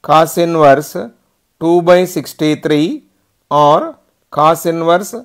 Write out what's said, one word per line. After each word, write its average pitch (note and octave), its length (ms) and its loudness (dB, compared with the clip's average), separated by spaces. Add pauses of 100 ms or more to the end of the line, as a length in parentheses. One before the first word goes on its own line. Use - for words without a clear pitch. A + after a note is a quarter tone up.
cos D#3 360 0
inverse D#3+ 600 2 (640)
two E3+ 240 0
by F3+ 220 4
sixty-three D#3 960 -4 (460)
or D3 480 0 (340)
cos D#3 340 0
inverse E3+ 600 -2